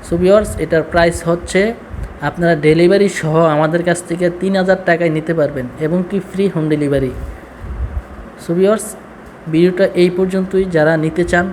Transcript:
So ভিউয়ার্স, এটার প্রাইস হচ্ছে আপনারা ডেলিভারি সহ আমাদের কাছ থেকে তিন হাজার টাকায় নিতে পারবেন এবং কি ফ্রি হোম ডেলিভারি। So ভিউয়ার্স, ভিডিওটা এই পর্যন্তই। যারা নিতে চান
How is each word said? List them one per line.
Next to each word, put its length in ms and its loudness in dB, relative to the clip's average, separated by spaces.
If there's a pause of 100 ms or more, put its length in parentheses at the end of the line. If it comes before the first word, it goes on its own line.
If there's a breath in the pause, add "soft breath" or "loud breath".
So 60 -4 (100)
ভিউয়ার্স, 280 4 (140)
এটার 280 0
প্রাইস 240 2 (120)
হচ্ছে 320 0 (680)
আপনারা 260 0 (120)
ডেলিভারি 420 4 (120)
সহ 140 -2 (220)
আমাদের 320 0
কাছ 100 0 (100)
থেকে 180 -2 (140)
তিন 200 -2
হাজার 180 2 (100)
টাকায় 280 2
নিতে 240 -2
পারবেন 260 -2 (200)
এবং 120 0 (100)
কি 100 -4 (120)
ফ্রি 140 -2 (100)
হোম 180 -2
ডেলিভারি। 400 0 (1300)
So 140 -8
ভিউয়ার্স, 280 2 (680)
ভিডিওটা 340 4 (160)
এই 160 4
পর্যন্তই। 460 0 (120)
যারা 160 4 (120)
নিতে 260 -2
চান 220 2